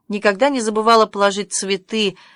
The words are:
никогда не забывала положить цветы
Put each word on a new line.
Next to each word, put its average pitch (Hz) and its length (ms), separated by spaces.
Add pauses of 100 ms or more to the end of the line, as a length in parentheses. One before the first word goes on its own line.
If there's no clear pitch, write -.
никогда 208 400
не 269 120
забывала 220 460
положить 202 460
цветы 196 640 (200)